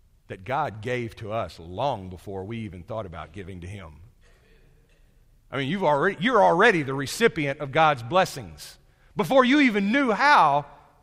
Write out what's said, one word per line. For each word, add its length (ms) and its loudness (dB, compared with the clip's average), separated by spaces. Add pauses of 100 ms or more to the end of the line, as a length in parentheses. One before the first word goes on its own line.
(300)
that 160 -14
God 360 -4
gave 360 -6
to 160 -10
us 260 -6
long 500 -6
before 360 -12
we 140 -10
even 220 -12
thought 240 -10
about 280 -14
giving 260 -14
to 80 -14
Him. 320 -16 (1500)
I 60 -6
mean, 100 -4
you've 160 -4
already, 380 2
you're 200 4
already 400 6
the 120 -6
recipient 640 -2
of 140 -10
God's 300 2
blessings 720 -4 (400)
before 260 4
you 160 4
even 320 2
knew 200 2
how 540 4 (380)